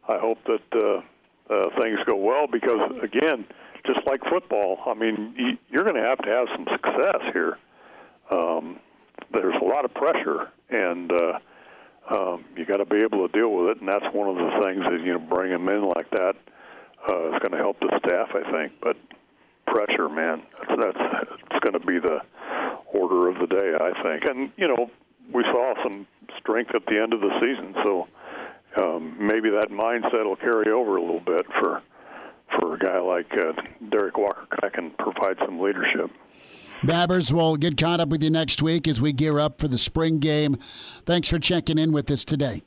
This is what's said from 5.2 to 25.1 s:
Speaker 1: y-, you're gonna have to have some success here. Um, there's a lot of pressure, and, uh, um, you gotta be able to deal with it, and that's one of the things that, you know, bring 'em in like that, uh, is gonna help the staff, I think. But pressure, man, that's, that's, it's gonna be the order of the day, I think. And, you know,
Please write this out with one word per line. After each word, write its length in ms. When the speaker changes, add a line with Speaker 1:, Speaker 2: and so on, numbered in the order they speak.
Speaker 1:
y-, 200
you're 140
gonna 200
have 140
to 100
have 280
some 160
success 500
here. 260
Um, 500
there's 280
a 40
lot 200
of 100
pressure, 560
and, 400
uh, 280
um, 340
you 80
gotta 200
be 140
able 280
to 60
deal 180
with 200
it, 100
and 80
that's 240
one 160
of 80
the 280
things 260
that, 140
you 80
know, 60
bring 340
'em 160
in 160
like 260
that, 260
uh, 260
is 80
gonna 140
help 240
the 240
staff, 300
I 160
think. 300
But 160
pressure, 420
man, 340
that's, 280
that's, 340
it's 140
gonna 200
be 140
the 220
order 360
of 100
the 80
day, 340
I 220
think. 220
And, 320
you 120
know, 220